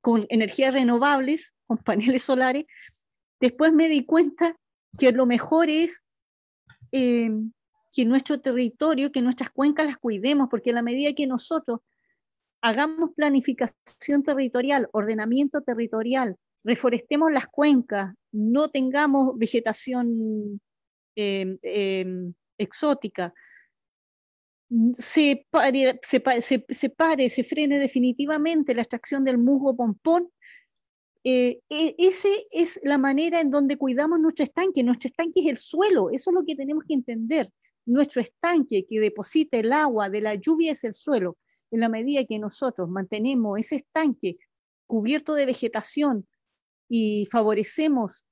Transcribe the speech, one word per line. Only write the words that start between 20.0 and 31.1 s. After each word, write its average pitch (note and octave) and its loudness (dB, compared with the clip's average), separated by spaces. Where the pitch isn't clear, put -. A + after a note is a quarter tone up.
eh, G3 -4
eh, F#3+ -2
exótica, A3 -4
se C#4+ 0
pare, C4 2
se - 0
pa-, B3 0
se, B3+ -2
se B3+ -4
pare, D4+ 2
se B3 -2
frene C#4+ 0
definitivamente C#4+ 0
la A#3 -2
extracción C4+ -4
del B3+ 2
musgo C4 2
pompón, D#4+ 0